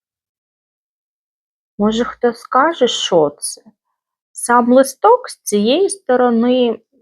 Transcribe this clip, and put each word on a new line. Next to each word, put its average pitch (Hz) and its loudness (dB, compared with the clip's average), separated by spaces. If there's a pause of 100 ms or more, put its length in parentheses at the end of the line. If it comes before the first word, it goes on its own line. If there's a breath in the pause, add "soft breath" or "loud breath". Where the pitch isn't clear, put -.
(1800)
Може, 220 -2
хто 240 -4
скаже, 277 0
що 160 0 (100)
це? - -14 (680)
Сам 240 0
листок 392 2
з - -18
цієї 247 0
сторони 247 0 (200)